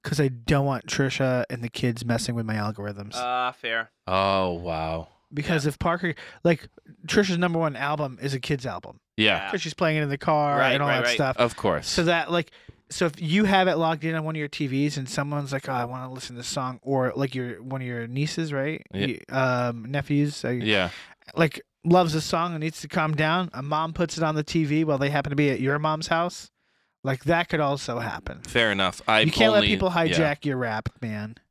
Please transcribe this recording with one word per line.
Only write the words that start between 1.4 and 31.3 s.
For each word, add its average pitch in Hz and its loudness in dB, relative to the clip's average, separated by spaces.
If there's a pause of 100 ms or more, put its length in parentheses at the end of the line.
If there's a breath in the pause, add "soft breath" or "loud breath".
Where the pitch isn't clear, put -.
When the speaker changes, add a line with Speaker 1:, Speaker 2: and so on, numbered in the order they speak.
Speaker 1:
and 117 -8
the 117 -6
kids 117 -2
messing 117 0
with 117 -2
my 110 -4
algorithms. 104 -6
Speaker 2:
Ah, 123 -2
fair. 113 -4 (160)
Speaker 3:
Oh, 95 4
wow. 82 -4 (240)
Speaker 1:
Because 147 -2
Speaker 2:
Yeah. 151 2
Speaker 1:
if - -6
Parker, 170 -2 (280 loud breath)
like, 170 2 (400)
Trisha's 190 2
number 170 0
one 151 0
album 143 -2
is 139 -4
a 131 -4
kid's 131 -2
album. - -8 (180)
Speaker 3:
Yeah. 107 6
Speaker 2:
Yeah. 190 -6
Speaker 1:
'Cause 180 -2
she's 156 -8
playing 156 2
it 151 0
in 147 -2
the 139 -4
car 147 2
Speaker 2:
Right, 131 4
Speaker 1:
and 139 0
all 139 2
Speaker 2:
right, 120 2
Speaker 1:
that 120 0
Speaker 2:
right. 120 4
Speaker 1:
stuff. 131 0
Speaker 3:
Of 120 2
course. 85 0
Speaker 1:
So - 0
that, 165 2
like, 170 0 (380 loud breath)
so - 0
if 151 -4
you 180 4
have 190 4
it 165 2
logged 160 0
in 165 -2
on 156 -2
one 160 -4
of 156 -4
your 147 -4
T 147 -4
Vs 143 0
and 131 -6
someone's 143 -4
like, 135 -6
"Oh, 135 -4
I 123 -2
wanna 127 -10
listen 127 -12
to 120 -12
this 120 -8
song," 127 -4
or, 131 2
like, 135 -2
your, 120 -6
one 131 -6
of 123 -6
your 117 -6
nieces, 147 -2
right? 143 -4 (120)
Speaker 3:
Yeah. - -2
Speaker 1:
You, 120 -4 (100)
um, 123 0
nephews, 143 -2
uh, 120 -2
Speaker 3:
Yeah. 107 2 (460 loud breath)
Speaker 1:
like, 160 0 (220)
loves 170 6
a 156 0
song 170 -2
and 156 -6
needs 160 -6
to 151 -12
calm 156 0
down, 160 0
a 127 -8
mom 156 -2
puts 165 -2
it 160 0
on 156 0
the 151 -2
T 160 0
V 151 2
while 151 2
they 139 0
happen 143 0
to 139 -4
be 143 4
at 110 0
your 139 0
mom's 156 -2
house, 170 -2 (520)
like, 135 -4
that 165 2
could 160 0
also 139 -2
happen. 107 -8
Speaker 3:
Fair 117 2
enough. 95 2
I 110 6
Speaker 1:
You 156 4
can't 220 4
let 208 6
Speaker 3:
only, 208 4
Speaker 1:
people 190 2
Speaker 3:
yeah. 170 2
Speaker 1:
hijack 160 0
your 135 0
rap, 113 -4 (120)
man. 107 -8 (160)